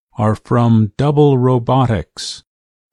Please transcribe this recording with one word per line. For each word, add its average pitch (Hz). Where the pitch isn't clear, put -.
are 107
from 117
Double 143
Robotics, 123